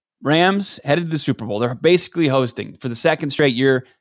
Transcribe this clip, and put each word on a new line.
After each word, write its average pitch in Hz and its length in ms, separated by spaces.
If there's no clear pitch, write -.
Rams 180 640
headed 160 220
to 160 60
the 156 80
Super 123 260
Bowl. 107 140
They're 120 140
basically 170 540
hosting 127 500
for 127 120
the 117 60
second 160 340
straight 139 240
year. 131 320